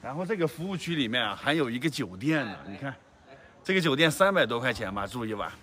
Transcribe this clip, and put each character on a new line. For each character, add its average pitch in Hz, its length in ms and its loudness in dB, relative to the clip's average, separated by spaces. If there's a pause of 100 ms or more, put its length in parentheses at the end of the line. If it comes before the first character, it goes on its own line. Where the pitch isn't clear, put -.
然 123 120 -8
后 180 120 -4
这 214 100 -2
个 165 100 2
服 165 220 -4
务 190 80 -4
区 165 180 -4
里 135 140 0
面 123 160 0
啊， 98 160 -2
还 143 140 0
有 143 160 2
一 120 80 -4
个 160 100 -2
酒 92 280 -4
店 143 280 0
呢。 98 100 -8 (140)
你 101 80 -10
看， 139 180 -8 (680)
这 185 80 0
个 190 80 6
酒 156 160 4
店 156 140 6
三 196 220 4
百 165 120 4
多 117 160 0
块 123 120 2
钱 101 200 -4
吧， 101 140 -2
住 117 180 -6
一 110 80 -4
晚。 90 180 -6 (120)